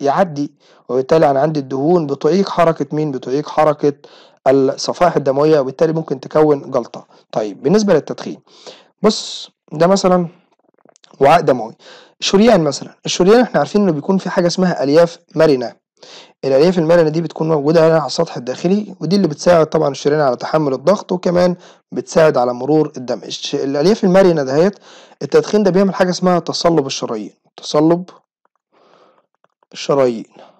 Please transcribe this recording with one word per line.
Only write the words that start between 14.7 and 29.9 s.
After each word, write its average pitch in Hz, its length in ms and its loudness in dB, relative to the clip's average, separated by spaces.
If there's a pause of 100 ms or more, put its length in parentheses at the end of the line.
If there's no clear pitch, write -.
ألياف 160 360 2 (160)
مرنة. 135 520 0 (580)
الألياف 151 340 2
المرنة 165 300 4
دي 156 120 -2
بتكون 160 280 -6
موجودة 160 380 2
هنا 160 120 4
على 143 80 -2
السطح 160 300 -6
الداخلي، 170 640 -4
ودي 165 160 -2
اللي 190 120 2
بتساعد 160 380 2
طبعًا 156 220 -2
الشريان 147 320 -2
على 131 160 0
تحمل 147 360 -2
الضغط، 151 400 -2
وكمان 180 440 0 (360)
بتساعد 151 440 0
على 123 180 0
مرور 151 420 0
الدم. 117 280 -8
الش-، - 300 -10
الألياف 147 500 -2
المرنة 175 380 4
دهيت، 151 360 0 (440)
التدخين 160 400 0
ده 190 80 2
بيعمل 190 240 2
حاجة 185 160 0
اسمها 180 280 0
تصلب 160 480 0
الشرايين، 120 460 -8 (240)
تصلب 165 480 0 (1700)
الشرايين. 127 540 -2 (340)